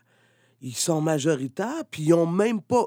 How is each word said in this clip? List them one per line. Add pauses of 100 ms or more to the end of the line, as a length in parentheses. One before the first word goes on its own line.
(640)
Ils
sont
majoritaires,
puis
ils
ont
même
pas